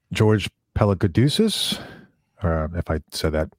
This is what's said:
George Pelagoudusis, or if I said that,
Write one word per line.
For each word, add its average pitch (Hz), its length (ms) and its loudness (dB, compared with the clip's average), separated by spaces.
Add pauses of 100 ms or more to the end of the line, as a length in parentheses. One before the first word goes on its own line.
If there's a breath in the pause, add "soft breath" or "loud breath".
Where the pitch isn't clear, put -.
(140)
George 107 340 2 (260)
Pelagoudusis, 110 1040 2 (640 loud breath)
or 82 320 -2
if 87 160 -4
I 80 100 -2 (100)
said - 220 -4
that, 78 260 -2